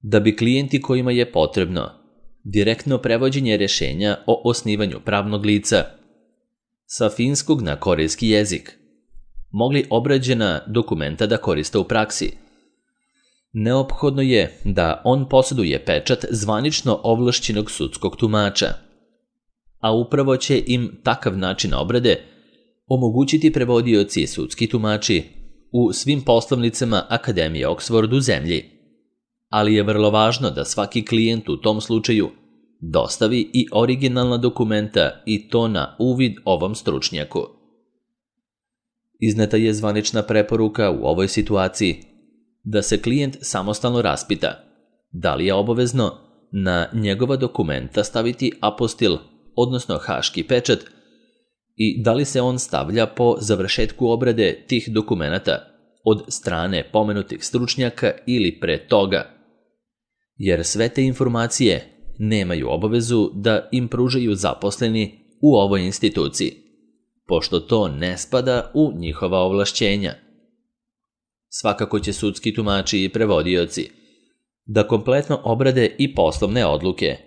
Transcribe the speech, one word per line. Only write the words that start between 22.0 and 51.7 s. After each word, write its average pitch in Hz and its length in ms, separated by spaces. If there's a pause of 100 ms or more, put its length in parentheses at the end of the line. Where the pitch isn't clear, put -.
omogućiti 135 680
prevodioci 117 680
i 67 40
sudski 76 400
tumači 107 560 (500)
u 120 200
svim 139 280
poslovnicama 117 880
Akademije 80 600
Oxford 113 480
u 139 40
zemlji, 82 440 (840)
ali 107 260
je 104 80
vrlo 104 280
važno 110 400
da 71 140
svaki 107 400
klijent 113 440
u - 80
tom 107 240
slučaju 110 500 (500)
dostavi 82 760
i 123 180
originalna 123 640
dokumenta 107 880
i 107 220
to 117 200
na 90 300
uvid 127 340 (120)
ovom 92 300
stručnjaku. 76 640 (1800)
Izneta 110 360
je 110 180
zvanična 107 480
preporuka 110 680
u 64 140
ovoj 87 240
situaciji 95 760 (600)
da 107 180
se 101 200
klijent 135 380
samostalno 107 640
raspita 80 600 (480)
da 85 220
li 80 120
je 95 80
obavezno 117 640 (340)
na 92 420
njegova 113 420
dokumenta 92 680
staviti 120 560
apostil, 107 560 (400)
odnosno 120 460
haški - 400
pečat, 120 360 (960)